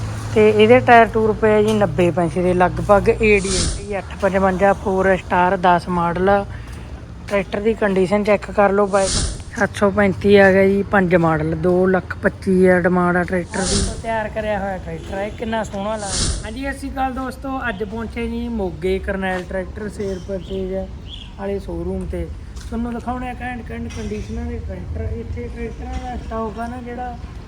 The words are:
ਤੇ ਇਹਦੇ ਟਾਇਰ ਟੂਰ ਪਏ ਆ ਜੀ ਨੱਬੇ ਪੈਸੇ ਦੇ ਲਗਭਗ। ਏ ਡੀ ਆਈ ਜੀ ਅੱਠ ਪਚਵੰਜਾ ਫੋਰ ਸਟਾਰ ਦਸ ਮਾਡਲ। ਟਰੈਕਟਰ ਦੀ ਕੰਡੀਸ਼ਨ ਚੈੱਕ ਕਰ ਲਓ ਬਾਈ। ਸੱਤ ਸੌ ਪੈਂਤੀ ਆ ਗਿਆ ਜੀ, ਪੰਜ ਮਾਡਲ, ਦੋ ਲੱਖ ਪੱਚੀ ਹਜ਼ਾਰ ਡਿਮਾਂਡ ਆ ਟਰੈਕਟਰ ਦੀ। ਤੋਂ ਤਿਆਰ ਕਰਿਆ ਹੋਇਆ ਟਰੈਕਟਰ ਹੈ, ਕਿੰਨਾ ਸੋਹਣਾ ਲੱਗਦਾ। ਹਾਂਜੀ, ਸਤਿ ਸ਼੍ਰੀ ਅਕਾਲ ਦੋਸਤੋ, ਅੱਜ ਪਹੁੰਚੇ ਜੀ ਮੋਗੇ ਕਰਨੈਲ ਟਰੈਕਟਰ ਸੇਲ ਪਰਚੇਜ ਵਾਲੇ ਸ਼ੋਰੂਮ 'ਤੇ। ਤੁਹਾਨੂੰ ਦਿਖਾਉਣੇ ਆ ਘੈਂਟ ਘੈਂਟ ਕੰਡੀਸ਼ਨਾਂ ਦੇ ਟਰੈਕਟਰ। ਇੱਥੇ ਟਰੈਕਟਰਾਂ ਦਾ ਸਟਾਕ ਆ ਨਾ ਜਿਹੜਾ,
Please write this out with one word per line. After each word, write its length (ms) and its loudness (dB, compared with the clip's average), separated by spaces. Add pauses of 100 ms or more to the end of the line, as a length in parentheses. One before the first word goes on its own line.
(340)
ਤੇ 160 6
ਇਹਦੇ 300 6
ਟਾਇਰ 280 8
ਟੂਰ 240 2
ਪਏ 220 2
ਆ 80 6
ਜੀ 100 2
ਨੱਬੇ 400 2
ਪੈਸੇ 300 0
ਦੇ 120 2
ਲਗਭਗ। 540 4
ਏ 320 4
ਡੀ 80 -2
ਆਈ 360 0
ਜੀ 140 -6
ਅੱਠ 220 -10
ਪਚਵੰਜਾ 540 4
ਫੋਰ 420 2
ਸਟਾਰ 420 2
ਦਸ 320 4
ਮਾਡਲ। 540 2 (840)
ਟਰੈਕਟਰ 320 -2
ਦੀ 140 2
ਕੰਡੀਸ਼ਨ 500 2
ਚੈੱਕ 260 2
ਕਰ 220 4
ਲਓ 140 4
ਬਾਈ। 200 2 (460)
ਸੱਤ 240 -2
ਸੌ 140 4
ਪੈਂਤੀ 460 4
ਆ 160 8
ਗਿਆ 140 6
ਜੀ, 160 4
ਪੰਜ 320 2
ਮਾਡਲ, 420 2
ਦੋ 300 2
ਲੱਖ 320 0
ਪੱਚੀ 360 -2
ਹਜ਼ਾਰ 280 6
ਡਿਮਾਂਡ 340 2
ਆ 60 2
ਟਰੈਕਟਰ 380 -4
ਦੀ। 200 0
ਤੋਂ 220 -2
ਤਿਆਰ 260 -4
ਕਰਿਆ 300 -4
ਹੋਇਆ 200 -4
ਟਰੈਕਟਰ 360 -10
ਹੈ, 160 -4
ਕਿੰਨਾ 340 -4
ਸੋਹਣਾ 320 -6
ਲੱਗਦਾ। 480 -4
ਹਾਂਜੀ, 180 -10
ਸਤਿ 160 -6
ਸ਼੍ਰੀ 120 -10
ਅਕਾਲ 240 -4
ਦੋਸਤੋ, 440 -8 (100)
ਅੱਜ 160 -6
ਪਹੁੰਚੇ 440 -6
ਜੀ 220 -6
ਮੋਗੇ 480 -2
ਕਰਨੈਲ 440 -4
ਟਰੈਕਟਰ 460 -8
ਸੇਲ 300 -6 (100)
ਪਰਚੇਜ 460 -6 (640)
ਵਾਲੇ 200 -4
ਸ਼ੋਰੂਮ 480 -6
'ਤੇ। 200 -6 (340)
ਤੁਹਾਨੂੰ 340 -6
ਦਿਖਾਉਣੇ 360 -6
ਆ 100 -10
ਘੈਂਟ 300 -8
ਘੈਂਟ 180 -8
ਕੰਡੀਸ਼ਨਾਂ 580 -8
ਦੇ 120 -6
ਟਰੈਕਟਰ। 440 -8 (100)
ਇੱਥੇ 360 -8
ਟਰੈਕਟਰਾਂ 540 -8
ਦਾ 140 -8
ਸਟਾਕ 420 -6
ਆ 80 -6
ਨਾ 100 -8
ਜਿਹੜਾ, 400 -8 (320)